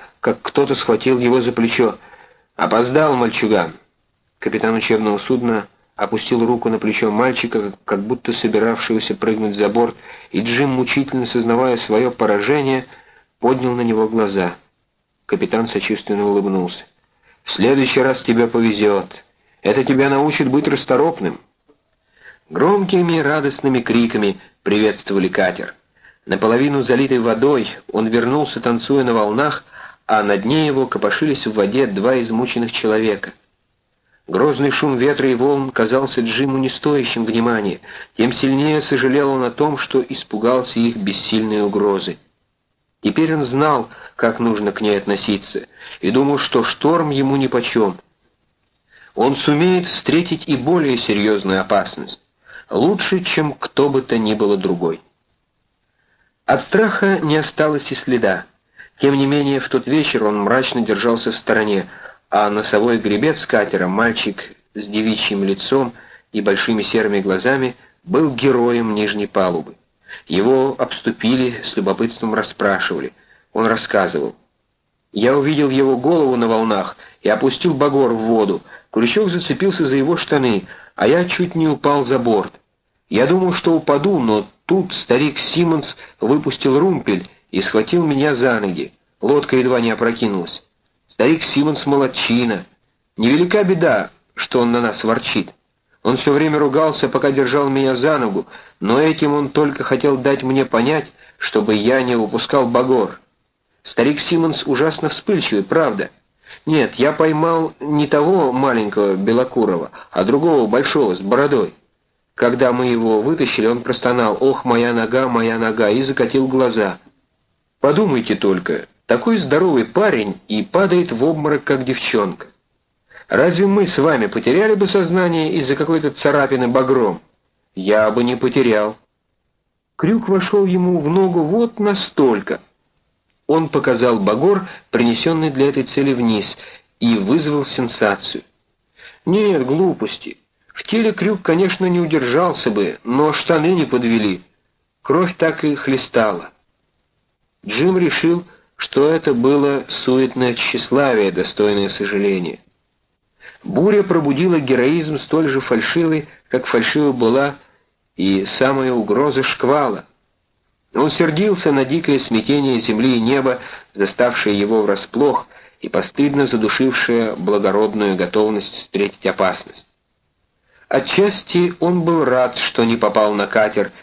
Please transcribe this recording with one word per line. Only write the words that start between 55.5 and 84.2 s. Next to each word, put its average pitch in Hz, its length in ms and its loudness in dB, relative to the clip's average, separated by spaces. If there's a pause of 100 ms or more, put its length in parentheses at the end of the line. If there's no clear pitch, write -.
От - 220 0
страха 196 520 2
не 156 160 0
осталось 151 560 -2
и 135 40 -6
следа. 107 500 -2 (560)
Тем 139 160 4
не 139 80 2
менее, 139 340 0
в - 80 -6
тот 127 180 -2
вечер 135 380 0
он 107 160 0
мрачно 120 420 0
держался 110 520 0
в - 40 -8
стороне, 107 520 0 (400)
а 104 200 2
носовой 107 480 0
гребец 110 480 -2
катера, 101 420 0
мальчик 110 540 -2 (320)
с 104 100 -10
девичьим 104 600 -2
лицом 120 500 -2 (380)
и 107 100 -4
большими 104 420 0
серыми 104 380 0
глазами, 120 540 -2 (280)
был 156 300 0
героем 120 600 0
нижней 104 320 -2
палубы. 90 480 -2 (520)
Его 131 500 2
обступили, 123 840 -2
с - 140 -10
любопытством 110 560 -2
расспрашивали. 95 800 -4 (400)
Он 113 140 0
рассказывал: 87 680 -2 (760)
Я 123 260 2
увидел 143 320 2
его 135 260 2
голову 139 400 2
на 117 120 2
волнах 110 500 0 (240)
и 101 80 0
опустил 135 460 0
багор 139 360 2
в 113 60 -2
воду. 110 460 0 (280)
Крючок 175 380 0
зацепился 170 580 -2
за 131 80 0
его 143 220 0
штаны, 123 480 0 (300)
а 101 120 0
я 170 180 4
чуть 180 280 -4
не 160 140 0
упал 143 380 0
за 127 120 0
борт. 117 360 0 (560)
Я 117 180 2
думал, 180 260 2
что 170 220 0
упаду, 156 440 0
но 107 280 0 (180)